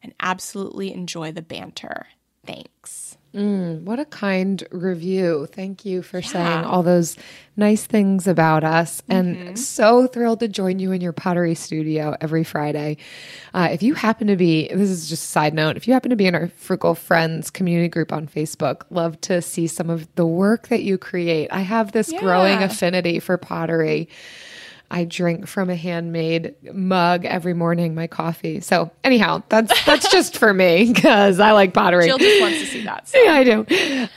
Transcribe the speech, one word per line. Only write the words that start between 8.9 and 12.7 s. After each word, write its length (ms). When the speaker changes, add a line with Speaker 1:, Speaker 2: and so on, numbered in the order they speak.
Speaker 2:
And 300
Speaker 1:
Mm-hmm. 180
Speaker 2:
so 520
thrilled 340
to 80
join 300
you 120
in 80
your 140
pottery 420
studio 640
every 240
Friday. 540